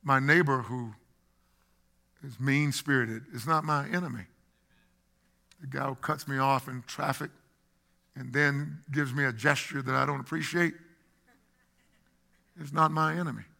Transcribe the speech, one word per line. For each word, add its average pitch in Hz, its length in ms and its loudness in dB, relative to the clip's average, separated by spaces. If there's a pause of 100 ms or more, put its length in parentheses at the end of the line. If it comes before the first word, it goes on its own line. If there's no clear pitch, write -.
My 139 160 4
neighbor 143 440 4
who 113 320 -8 (1300)
is 117 160 -12
mean-spirited 135 840 0 (100)
is 120 120 -8
not 156 180 2
my 147 240 0
enemy. 147 340 -4 (1400)
The 147 60 -12
guy 135 200 -4
who 135 100 -4
cuts 151 300 -4
me 139 120 -2
off 135 300 2
in 127 180 -8
traffic - 440 -4 (880)
and 127 160 -10
then 147 580 0
gives 139 220 0
me 139 120 2
a 131 80 2
gesture 139 500 0
that 131 120 -2
I 135 120 2
don't 143 140 -2
appreciate 160 520 0 (1900)
is 147 140 -12
not 156 180 4
my 156 240 2
enemy. 151 300 -4 (160)